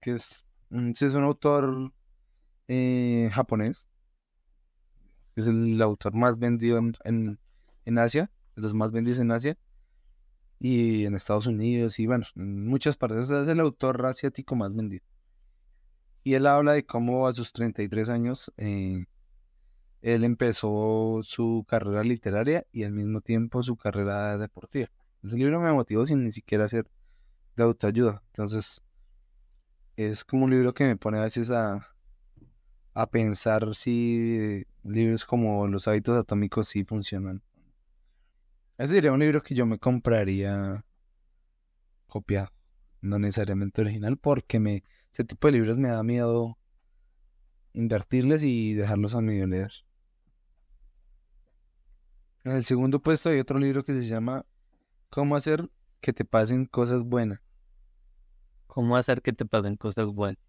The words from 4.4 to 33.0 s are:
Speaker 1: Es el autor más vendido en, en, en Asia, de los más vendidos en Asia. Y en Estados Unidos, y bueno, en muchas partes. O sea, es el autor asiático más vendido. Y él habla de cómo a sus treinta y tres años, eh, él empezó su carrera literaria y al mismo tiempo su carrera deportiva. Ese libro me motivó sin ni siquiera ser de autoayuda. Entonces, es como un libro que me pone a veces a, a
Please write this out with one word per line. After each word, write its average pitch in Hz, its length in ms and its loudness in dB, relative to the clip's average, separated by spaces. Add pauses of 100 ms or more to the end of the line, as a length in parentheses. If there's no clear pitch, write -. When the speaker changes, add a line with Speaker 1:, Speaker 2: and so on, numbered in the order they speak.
Speaker 1:
Es 113 140 -2
el 113 340 2
autor 104 320 0
más 117 240 2
vendido 117 400 2
en, 117 160 0 (100)
en, 110 360 -2 (440)
en 117 140 0
Asia, 131 320 2 (240)
de 107 80 -10
los 107 100 -2
más 110 200 0
vendidos 117 260 0
en 117 140 2
Asia. 131 260 -2 (1040)
Y 117 460 2
en 101 80 -2
Estados 107 320 -2
Unidos, 117 520 0
y 113 80 0
bueno, 120 200 0 (100)
en 98 320 -6
muchas 139 280 0
partes. 110 220 -2
O 120 60 0
sea, 143 180 0
es 147 60 -2
el 165 120 2
autor 131 460 0
asiático 135 480 -4
más 101 200 -2
vendido. 104 300 -6 (1160)
Y 135 120 2
él 135 120 4
habla 147 280 6
de 143 100 0
cómo 123 420 0
a 127 60 2
sus 120 200 -8
treinta 113 300 -2
y 104 60 -4
tres 107 220 -2
años, 120 480 -4
eh, 95 480 -4 (960)
él 117 220 2
empezó 110 960 0
su 113 460 -2
carrera 104 340 0
literaria 117 680 0
y 110 120 -6
al 104 80 -6
mismo 104 300 -2
tiempo 117 400 0
su 120 140 -4
carrera 101 640 -4
deportiva. - 500 -8 (340)
Ese 110 140 -6
libro 147 240 2
me 165 120 2
motivó 117 320 2
sin 139 200 2
ni 110 80 -2
siquiera 107 360 0
ser 113 220 -4 (680)
de 117 60 2
autoayuda. 113 640 2
Entonces, 107 540 -6 (1120)
es 107 280 -4
como 131 200 2
un 131 60 4
libro 127 240 4
que 143 100 2
me 120 120 2
pone 107 220 -2
a 107 40 0
veces 113 280 -2
a, 107 360 -2 (1080)
a 110 160 -2